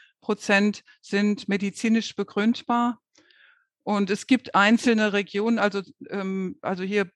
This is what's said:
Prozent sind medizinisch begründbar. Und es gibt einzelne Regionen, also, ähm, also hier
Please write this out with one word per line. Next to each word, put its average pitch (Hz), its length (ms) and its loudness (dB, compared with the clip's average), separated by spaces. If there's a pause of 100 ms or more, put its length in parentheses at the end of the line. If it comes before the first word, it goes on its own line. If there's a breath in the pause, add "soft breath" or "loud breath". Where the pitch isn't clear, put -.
(200 soft breath)
Prozent 208 600 0 (180 soft breath)
sind 202 480 -2
medizinisch 202 680 -2
begründbar. 233 840 -2 (840 soft breath)
Und 202 260 0
es 208 160 -4
gibt - 280 0
einzelne 214 600 4
Regionen, 202 440 -2
also, 202 220 0 (300)
ähm, 190 500 -6
also 185 220 -6
hier 196 340 -2